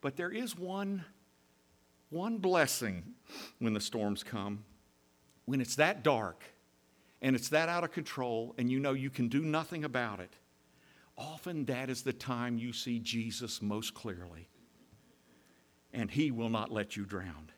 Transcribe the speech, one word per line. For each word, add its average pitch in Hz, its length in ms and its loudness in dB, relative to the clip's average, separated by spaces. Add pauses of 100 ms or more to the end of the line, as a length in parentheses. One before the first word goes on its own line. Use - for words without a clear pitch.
But 139 140 -4
there 180 140 -2
is 226 240 -4
one, 190 520 -4 (1040)
one 196 260 -2
blessing 143 760 4 (460)
when 117 120 4
the 104 80 2
storms 104 420 0
come, 104 440 -4 (800)
when 131 160 2
it's - 140 -2
that 156 280 6
dark 110 400 4 (800)
and 131 120 6
it's 120 140 0
that 156 220 4
out 175 140 2
of 160 60 -2
control 123 680 -2
and 123 120 4
you 131 80 4
know 139 140 2
you 135 160 0
can 123 200 2
do 135 120 2
nothing 156 420 0
about 120 380 -2
it. - 140 -12 (840)
Often 156 480 -4
that 131 240 -2
is 127 140 -4
the 131 100 0
time 120 460 0
you 117 160 -4
see 120 240 0
Jesus 113 640 -2
most 107 320 0
clearly, 87 520 -8 (1500)
and 107 160 -2
he 143 200 4
will 117 200 0
not 113 200 0
let 107 280 -2
you 98 80 -4
drown. 90 520 -8